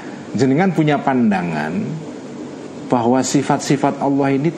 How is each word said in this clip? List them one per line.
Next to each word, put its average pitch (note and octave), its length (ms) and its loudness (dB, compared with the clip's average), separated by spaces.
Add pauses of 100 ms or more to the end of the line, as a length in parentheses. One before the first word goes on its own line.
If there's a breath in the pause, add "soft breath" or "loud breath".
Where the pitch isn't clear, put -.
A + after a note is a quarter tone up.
(360 loud breath)
jenengan C#3 400 4
punya D3+ 240 4
pandangan F2+ 720 0 (1160)
bahwa B2 380 2
sifat-sifat C#3 760 0
Allah C#3 380 0
ini D#3 220 0